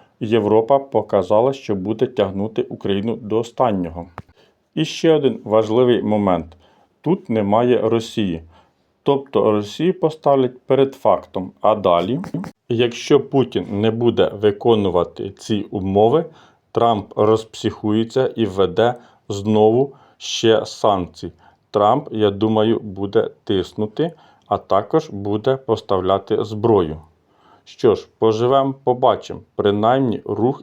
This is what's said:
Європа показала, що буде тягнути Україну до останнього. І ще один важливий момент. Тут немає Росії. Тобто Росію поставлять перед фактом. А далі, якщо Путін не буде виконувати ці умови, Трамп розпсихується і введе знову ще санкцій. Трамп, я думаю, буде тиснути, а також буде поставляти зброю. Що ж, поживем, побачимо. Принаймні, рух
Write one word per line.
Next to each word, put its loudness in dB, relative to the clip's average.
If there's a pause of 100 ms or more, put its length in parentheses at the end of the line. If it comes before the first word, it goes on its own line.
(200)
Європа 2
показала, 0
що -6
буде -4
тягнути -4
Україну -4
до -4
останнього. -4 (680)
І -2
ще 0
один 0
важливий 2
момент. -2 (440)
Тут -4
немає 2
Росії. -2 (600)
Тобто 0
Росію -2
поставлять 0
перед 0
фактом. -2
А 2
далі, 0 (480)
якщо 2
Путін -2
не 0
буде 2
виконувати 0
ці -6
умови, 2 (480)
Трамп 0
розпсихується -2
і -4
введе 0 (340)
знову 2 (320)
ще 2
санкцій. -4 (380)
Трамп, 2
я 0
думаю, 0
буде -4 (140)
тиснути, -4 (340)
а -2
також -2
буде -2
поставляти -2
зброю. 0 (640)
Що 2
ж, -6 (100)
поживем, 2 (100)
побачимо. -2 (160)
Принаймні, 0
рух -2